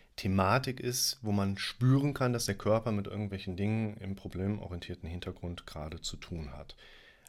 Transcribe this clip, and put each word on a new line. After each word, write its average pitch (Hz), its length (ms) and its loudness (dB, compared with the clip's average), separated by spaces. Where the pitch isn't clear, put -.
Thematik 101 640 4
ist, - 440 -2
wo 107 100 0
man 98 240 2
spüren 135 560 4
kann, 123 220 2
dass 117 100 0
der 101 100 0
Körper 110 380 4
mit 101 140 0
irgendwelchen 98 500 -4
Dingen 107 400 0
im 98 180 -6
problemorientierten 92 960 -4
Hintergrund 87 580 -6
gerade 80 360 -8
zu - 160 -8
tun 80 340 -8
hat. - 240 -14